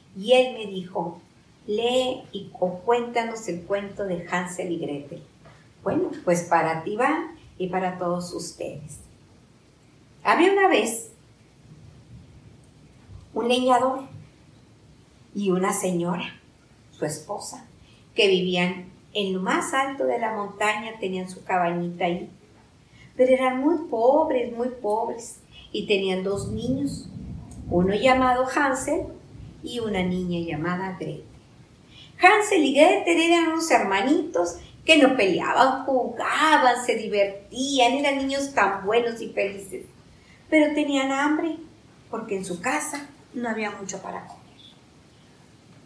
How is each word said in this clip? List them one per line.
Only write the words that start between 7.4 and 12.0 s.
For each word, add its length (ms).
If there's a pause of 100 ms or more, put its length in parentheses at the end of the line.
y 100
para 300
todos 360
ustedes. 640 (1200)
Había 300
una 160
vez 400 (2250)